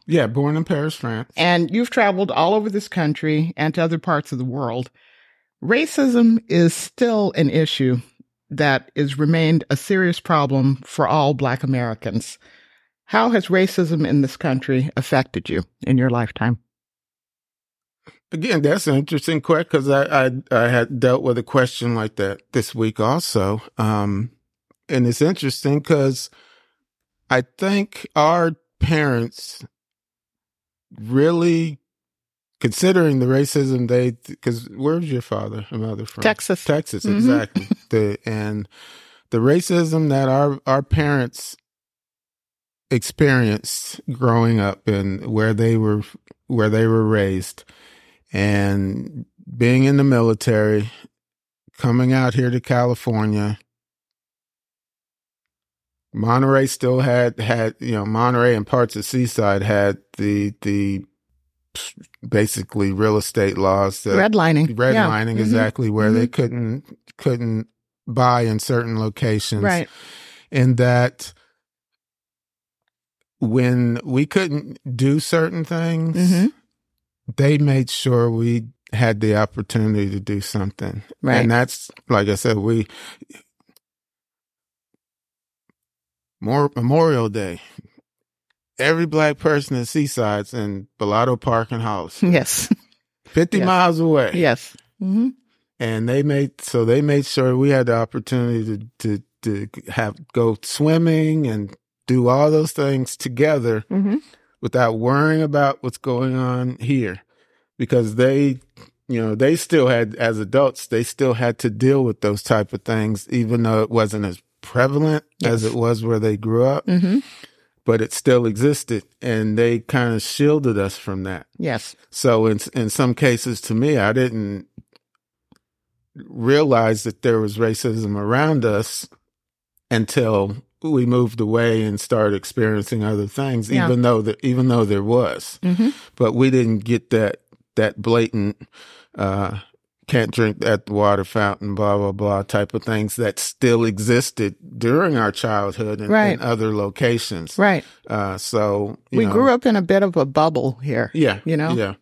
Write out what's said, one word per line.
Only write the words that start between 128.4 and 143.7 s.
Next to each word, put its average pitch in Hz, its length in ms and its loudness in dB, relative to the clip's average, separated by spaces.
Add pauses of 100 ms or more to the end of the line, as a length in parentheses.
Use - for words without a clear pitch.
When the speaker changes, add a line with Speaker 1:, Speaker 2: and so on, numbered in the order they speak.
Speaker 1:
us 107 440 -2 (840)
until 110 640 0 (260)
we 143 240 0
moved 120 340 2
away 113 440 2
and 104 160 -2
started 107 360 0
experiencing 107 680 -2
other 104 240 -2
things, 120 440 -4
Speaker 2:
Yeah. 127 140 2
Speaker 1:
even 123 160 2
though 120 200 4
the, 107 240 -4
even 127 220 2
though 120 180 4
there 101 180 0
was. 110 600 -2
Speaker 2:
Mm-hmm. 180 260 2 (260)
Speaker 1:
But - 180 0
we 127 180 2
didn't 117 280 2
get 113 320 -2
that, 110 260 0 (380)
that 107 260 0
blatant, 113 600 0 (560)
uh, 98 420 -2 (480)
"Can't 113 240 0
drink 110 340 -2
at 107 220 0
the 104 60 -6
water 101 300 2
fountain," 101 500 -4
blah, 101 240 0
blah, 101 140 -2
blah 101 320 -2
type 104 300 -4
of 117 100 -6
things 107 320 -4
that 101 240 -4
still 117 460 0